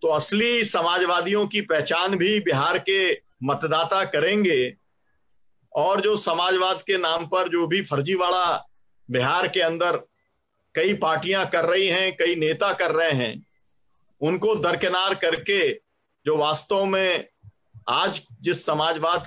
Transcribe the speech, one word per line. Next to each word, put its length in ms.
तो 60
असली 560
समाजवादियों 800
की 140
पहचान 560
भी 240
बिहार 380
के 420
मतदाता 600
करेंगे। 720
और 280
जो 160
समाजवाद 720
के 120
नाम 280
पर 220
जो 180
भी 160
फर्जीवाड़ा 840
बिहार 380
के 120
अंदर 360
कई 200
पार्टियां 520
कर 180
रही 240
हैं, 280
कई 200
नेता 360
कर 200
रहे 200
हैं, 340
उनको 340
दरकिनार 600
करके 580
जो 100
वास्तव 480
में 440
आज 380
जिस 260
समाजवाद 600